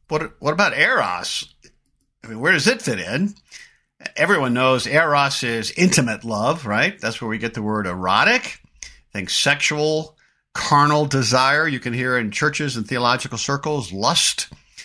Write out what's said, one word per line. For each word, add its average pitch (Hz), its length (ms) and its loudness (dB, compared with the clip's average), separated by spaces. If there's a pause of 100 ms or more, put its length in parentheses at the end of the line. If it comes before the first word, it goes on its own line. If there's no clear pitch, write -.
what, 156 320 -6
what 143 120 -2
about 170 260 0
eros? 131 720 -2 (720)
I - 60 -16
mean, 110 100 -10
where 156 140 2
does 156 160 2
it 254 140 0
fit 110 180 -2
in? 131 340 -2 (800)
Everyone 151 360 2
knows 127 340 2
eros 143 560 2
is 117 280 -2
intimate 131 540 2
love, 117 420 -2
right? 127 340 0
That's 113 220 -4
where 113 60 -6
we 110 100 -4
get 113 160 -6
the 110 80 -6
word 107 240 -2
erotic. 95 720 0 (540)
Think 95 160 -6
sexual, 151 880 0 (340)
carnal 151 540 4
desire. 135 600 2
You 135 140 -2
can 120 140 -6
hear 127 240 0
in 110 120 -2
churches 147 460 -2
and 110 100 -6
theological 123 520 0
circles, 139 540 -4
lust. 117 600 -2 (320)